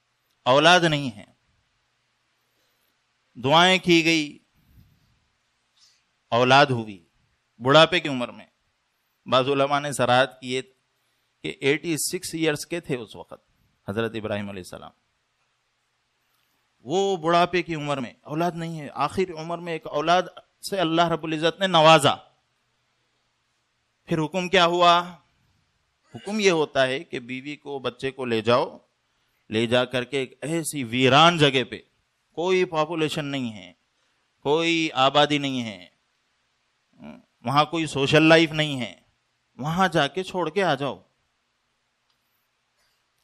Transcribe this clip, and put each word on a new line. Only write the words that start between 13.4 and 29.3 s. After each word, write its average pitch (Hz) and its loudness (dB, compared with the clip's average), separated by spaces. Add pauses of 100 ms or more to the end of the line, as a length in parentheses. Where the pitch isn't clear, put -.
حضرت 113 -4
ابراہیم 104 -6
علیہ 98 -12
السلام، 78 -18 (1900)
وہ 190 -2
بڑھاپے 175 0
کی 160 -8
عمر 147 -4
میں 113 -8
اولاد 170 -4
نہیں 165 -10
ہے، 139 -14
آخر 175 -4
عمر 165 -10
میں 170 -10
ایک 156 -10
اولاد 165 0 (480)
سے 196 -6
اللہ 165 0
رب 160 -4
العزت 160 -2
نے 190 -2
نوازا۔ 156 6 (1900)
پھر 160 -2
حکم 180 -6
کیا 180 4
ہوا؟ 175 4 (1120)
حکم 202 -8
یہ 190 4
ہوتا 139 0
ہے 135 -4
کہ - -12
بیوی 131 -12
کو، 143 -12
بچے 127 -8
کو 131 -10
لے 113 -2
جاؤ، 123 0 (720)